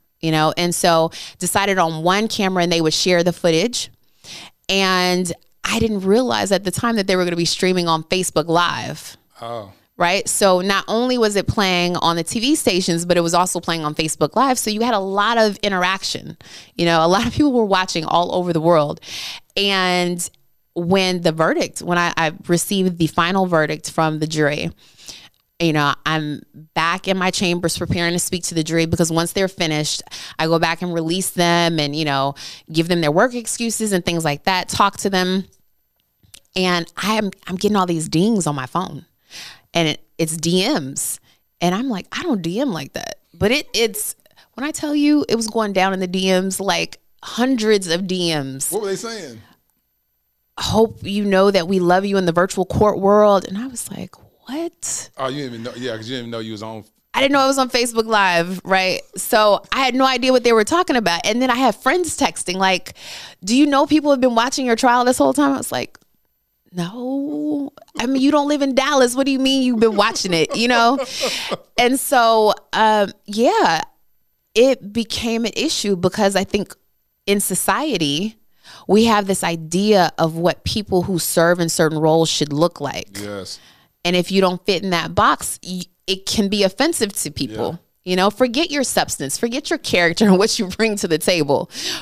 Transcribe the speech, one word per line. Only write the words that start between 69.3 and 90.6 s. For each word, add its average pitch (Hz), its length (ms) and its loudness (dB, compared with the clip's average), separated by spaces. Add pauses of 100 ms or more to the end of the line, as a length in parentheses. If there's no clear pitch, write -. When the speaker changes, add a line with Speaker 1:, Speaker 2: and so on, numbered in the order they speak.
Speaker 1:
you 262 80 0
mean 269 240 2
you've 247 160 2
been 220 180 4
watching 202 360 0
it?" 160 220 2
You 226 140 2
know? 240 280 4 (800)
And 247 220 2
so, 226 540 4 (180)
um, 214 400 2 (140)
yeah, 226 560 2 (720)
it 226 380 2
became 226 500 -4
an 202 120 -2
issue 214 420 -2
because 190 400 0
I 190 80 0
think 202 280 -6 (520)
in 202 160 0
society, 196 960 -2 (500)
we 214 180 6
have 208 220 2
this 190 160 -2
idea 175 720 2
of 165 180 0
what 165 280 -2
people 196 380 -2
who 175 180 -4
serve 175 400 2
in 170 80 0
certain 160 300 0
roles 160 320 4
should 147 240 -2
look 160 260 0
like. 127 400 -10
Speaker 2:
Yes. 101 400 -10 (460)
Speaker 1:
And 180 100 0
if 180 160 -2
you 190 80 2
don't 185 260 0
fit 185 180 0
in 190 80 -4
that 170 220 -4
box, 226 480 0
y-, 180 220 -10 (240)
it 190 180 -6
can 202 220 -2
be 202 160 0
offensive 220 500 -2
to - 180 -8
people. 110 400 -6 (340)
Speaker 2:
Yeah. 180 60 -6
Speaker 1:
You 180 40 0
know, 185 140 2
forget 254 420 0
your 285 120 -2
substance, - 540 -4
forget - 320 -4
your - 100 -2
character 175 460 2
and 190 120 6
what 214 200 2
you 190 100 -2